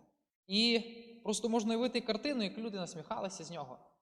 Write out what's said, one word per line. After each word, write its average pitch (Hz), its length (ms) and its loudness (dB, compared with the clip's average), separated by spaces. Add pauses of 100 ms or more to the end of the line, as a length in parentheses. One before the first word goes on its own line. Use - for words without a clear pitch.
(460)
І 226 340 6 (440)
просто 208 240 0
можна 226 260 4
уявити 240 260 2
картину, 226 420 0
як 190 160 -2
люди 220 180 -4
насміхалися 180 680 -4
з 151 60 -10
нього. 143 280 -6 (240)